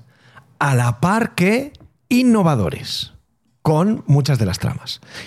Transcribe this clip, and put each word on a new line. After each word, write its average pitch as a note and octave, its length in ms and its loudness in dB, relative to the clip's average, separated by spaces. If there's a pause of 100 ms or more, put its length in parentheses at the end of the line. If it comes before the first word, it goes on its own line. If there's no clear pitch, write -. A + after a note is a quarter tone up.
(580)
a C#3+ 160 0
la A#2+ 260 0
par G#3 340 0
que A#3 380 0 (360)
innovadores F#3+ 1040 0 (500)
con F#3 440 0
muchas C#3 320 2
de G#2+ 80 0
las F2+ 120 -4
tramas. - 420 -8 (260)